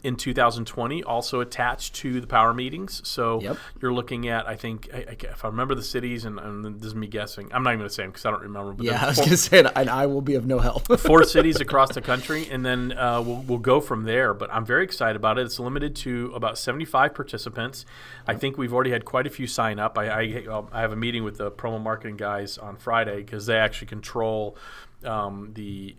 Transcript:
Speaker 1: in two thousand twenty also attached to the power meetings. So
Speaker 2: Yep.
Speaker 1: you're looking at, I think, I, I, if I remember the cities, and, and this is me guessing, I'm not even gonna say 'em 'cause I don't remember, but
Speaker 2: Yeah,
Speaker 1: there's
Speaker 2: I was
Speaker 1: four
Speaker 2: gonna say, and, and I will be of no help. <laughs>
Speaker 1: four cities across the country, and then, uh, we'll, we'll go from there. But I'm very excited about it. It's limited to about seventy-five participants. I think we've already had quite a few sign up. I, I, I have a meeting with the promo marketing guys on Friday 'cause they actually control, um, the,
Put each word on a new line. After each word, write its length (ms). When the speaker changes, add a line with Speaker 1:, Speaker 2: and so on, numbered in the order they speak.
Speaker 1:
in 120
two 180
thousand 320
twenty 380
also 380
attached 540
to 260
the 60
power 260
meetings. 540
So 340
Speaker 2:
Yep. 160
Speaker 1:
you're 120
looking 340
at, 200
I 80
think, 380
I, 40
I, 220
if 260
I 20
remember 280
the 80
cities, 420
and, 140
and 240
this 80
is 80
me 120
guessing, 460
I'm 100
not 80
even 100
gonna 80
say 140
'em 80
'cause 140
I 60
don't 100
remember, 320
but 120
Speaker 2:
Yeah, 80
Speaker 1:
there's 100
Speaker 2:
I 40
was 100
Speaker 1:
four 80
Speaker 2:
gonna 120
say, 220
and, 160
and 140
I 180
will 140
be 140
of 100
no 140
help. 280
<laughs> 0
Speaker 1:
four 240
cities 360
across 340
the 80
country, 480
and 160
then, 320
uh, 240
we'll, 260
we'll 120
go 200
from 240
there. 300
But 180
I'm 140
very 180
excited 320
about 220
it. 80
It's 140
limited 380
to 380
about 220
seventy-five 560
participants. 720
I 80
think 220
we've 160
already 180
had 140
quite 220
a 40
few 160
sign 320
up. 180
I, 120
I, 640
I 100
have 100
a 40
meeting 280
with 140
the 140
promo 300
marketing 360
guys 400
on 200
Friday 460
'cause 220
they 120
actually 300
control, 680
um, 520
the, 440